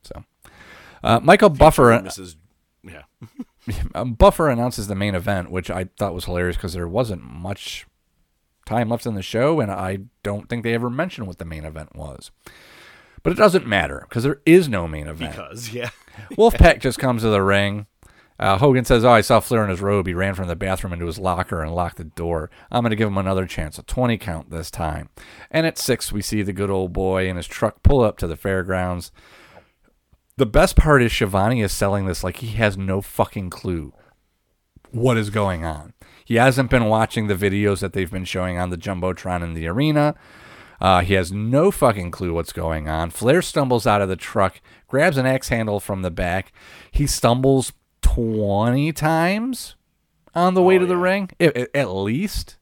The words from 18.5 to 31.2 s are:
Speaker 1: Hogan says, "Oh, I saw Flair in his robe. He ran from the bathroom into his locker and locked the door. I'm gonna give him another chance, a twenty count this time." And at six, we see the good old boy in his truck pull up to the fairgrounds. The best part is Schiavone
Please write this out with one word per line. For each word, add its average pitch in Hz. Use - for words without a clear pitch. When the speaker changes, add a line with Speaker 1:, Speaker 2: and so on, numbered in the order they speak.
Speaker 1:
Hogan 127
says, 117
"Oh, 123
I 113
saw 113
Flair 113
in 101
his 92
robe. 101
He 90
ran 95
from 92
the 85
bathroom 95
into 87
his 80
locker 92
and 78
locked 87
the 87
door. 82
I'm 120
gonna 110
give 110
him 98
another 95
chance, 78
a -
twenty 123
count 80
this 80
time." 78
And 160
at -
six, -
we 104
see 107
the 98
good 98
old 92
boy 92
in 90
his 87
truck -
pull 139
up 107
to 92
the 80
fairgrounds. 90
The 131
best 147
part 147
is 117
Schiavone 104